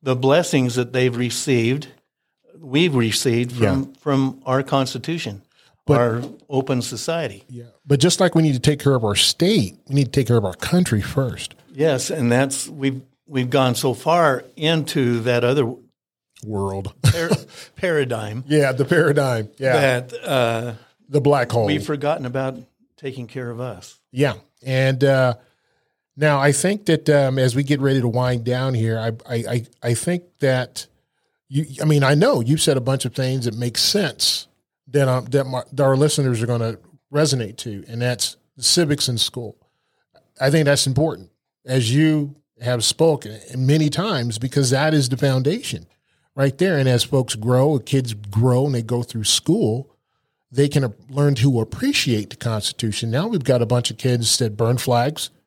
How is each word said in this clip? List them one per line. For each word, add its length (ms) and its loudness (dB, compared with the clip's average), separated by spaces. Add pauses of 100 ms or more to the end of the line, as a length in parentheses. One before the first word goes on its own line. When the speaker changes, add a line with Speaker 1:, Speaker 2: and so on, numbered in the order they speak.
Speaker 1:
the 140 0
blessings 600 2
that 180 -2
they've 220 2
received, 720 -2 (720)
we've 360 0
received 580 0
from, 100 -2 (200)
Speaker 2:
Yeah. 20 -6 (140)
Speaker 1:
from 460 -2
our 180 0
Constitution, 760 -4 (440)
Speaker 2:
But 140 4
Speaker 1:
our 220 0 (280)
open 320 -2
society. 680 -6
Speaker 2:
Yeah. 160 -18 (200)
But 140 2
just 220 2
like 140 2
we 80 4
need 100 4
to 60 0
take 200 2
care 160 4
of 80 0
our 120 0
state, 600 2 (140)
we 60 -2
need 100 4
to 60 -10
take 160 0
care 100 4
of 80 2
our 100 -2
country 460 0
first. 540 -6 (180)
Speaker 1:
Yes, 360 0
and 220 0
that's, 380 0
we've, 320 -4 (260)
we've 220 -4
gone 260 2
so 180 -2
far 500 0 (140)
into 640 0
that 220 0
other 300 0 (720)
Speaker 2:
World. 560 -6
Speaker 1:
par-, 280 2 (240)
Speaker 2:
<laughs> 240 -20
Speaker 1:
paradigm. 680 -4
Speaker 2:
Yeah, 260 2
the 120 0
paradigm. 720 2
Yeah. 160 0 (280)
Speaker 1:
That, 220 -14
uh, 500 -2 (360)
Speaker 2:
The 120 0
black 300 2
hole. 140 2
Speaker 1:
we've 200 -2
forgotten 400 -4
about 320 -6 (400)
taking 300 -12
care 220 -10
of 120 -12
us. 380 -14 (120)
Speaker 2:
Yeah. 220 0 (320)
And, 380 0
uh, 320 4 (800)
now 240 2
I 120 4
think 340 -2
that, 240 0
um, 300 4
as 160 2
we 80 0
get 160 0
ready 200 2
to 80 0
wind 360 0
down 320 -2
here, 240 0
I, 80 -4 (260)
I, 160 -2
I, 160 -2 (160)
I 140 0
think 280 -2 (160)
that 460 -2 (640)
you, 160 -2 (160)
I 40 -2
mean, 180 4
I 100 4
know 260 4
you've 220 0
said 160 2
a 40 -2
bunch 240 -2
of 100 -6
things 300 -2
that 100 -4
make 240 -6
sense 680 -2 (420)
that, 180 2
um, 180 0
that 200 0
my, 260 -6
that 120 0
our 140 4
listeners 460 2
are 20 -2
gonna 320 -2 (340)
resonate 460 0
to, 300 -10
and 140 -8
that's 360 -4 (200)
the 60 -14
civics 460 0
in 80 -2
school. 400 -6 (840)
I 120 2
think 140 2
that's 200 2
important, 460 -2 (340)
as 280 0
you 420 2 (260)
have 220 -2
spoken 560 0 (180)
many 320 4
times, 480 -2
because 320 0
that 240 2
is 160 2
the 80 -2
foundation 680 -2 (480)
right 240 0
there. 180 2
And 100 2
as 160 4
folks 320 0
grow, 440 2
kids 340 -2
grow, 540 2
and 80 -2
they 80 -2
go 180 -2
through 220 -8
school, 680 0 (600)
they 180 2
can 140 2
ap-, 100 -4 (160)
learn 260 2
to 240 4
appreciate 720 -2
the 60 -18
Constitution. 720 -4
Now 180 -2
we've 160 -2
got 200 2
a 40 0
bunch 220 0
of 80 -12
kids 400 0
that 180 -2
burn 220 0
flags 540 -2 (160)